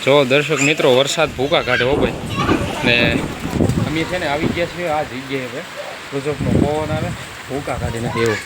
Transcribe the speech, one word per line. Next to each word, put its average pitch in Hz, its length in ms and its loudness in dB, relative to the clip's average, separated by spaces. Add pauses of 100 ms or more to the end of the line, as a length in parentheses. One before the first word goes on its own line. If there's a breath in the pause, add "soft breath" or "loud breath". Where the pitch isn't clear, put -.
જો 143 200 6
દર્શક 139 360 2
મિત્રો, 143 360 4
વરસાદ 139 400 2
ભૂકા 143 260 2
કાઢે 120 220 2
હો 135 120 2
ભાઈ. - 160 0 (720)
ને 120 340 4 (680)
અમે 160 180 -2
છે 170 140 -4
ને 175 80 -2
આવી 151 200 0
ગયા 165 200 -2
છીએ 170 220 -6
આ 151 140 0
જગ્યાએ 131 440 -6
ભાઈ. - 720 -10
ગજબનો 139 300 -4
પવન 151 460 2
આવે, 165 120 -2 (400)
ભૂકા 139 260 -4
કાઢી 117 260 -4
નાખે 117 200 -2
એવું. 113 260 2